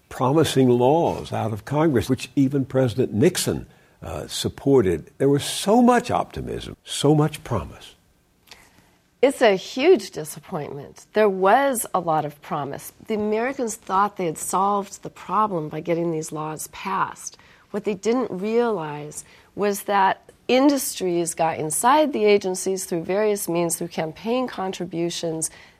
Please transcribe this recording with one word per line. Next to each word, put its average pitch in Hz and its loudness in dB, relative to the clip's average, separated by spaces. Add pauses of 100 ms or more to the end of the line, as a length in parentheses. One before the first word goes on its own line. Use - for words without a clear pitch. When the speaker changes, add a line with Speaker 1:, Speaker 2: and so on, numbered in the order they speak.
Speaker 1:
promising 135 4
laws 123 2
out 110 -4
of 107 -10
Congress, 143 2
which - -2
even 135 2
President 127 0
Nixon, 104 0 (360)
uh, - -10
supported. 95 2
There 139 2
was 143 2
so - 2
much 240 4
optimism, 60 -6
so - 2
much 151 0
promise. - -8 (1300)
Speaker 2:
It's 269 2
a 208 6
huge 262 2
disappointment. 151 -10
There 214 4
was 214 2
a 185 0
lot 156 0
of 147 -10
promise. 143 -8 (140)
The 220 -4
Americans 220 -4
thought 202 -2
they 185 -4
had 156 -4
solved 196 -2
the - -14
problem 185 -2
by 156 -8
getting 170 -2
these 160 -6
laws 156 -8
passed. - -6 (340)
What 202 -6
they 214 -2
didn't 226 0
realize 180 -4 (280)
was 202 -2
that 196 2 (260)
industries 240 2
got 160 0
inside 247 2
the 214 0
agencies 190 2
through 165 -4
various 202 0
means, 170 0
through 170 -6
campaign 226 -4
contributions, 170 -6 (300)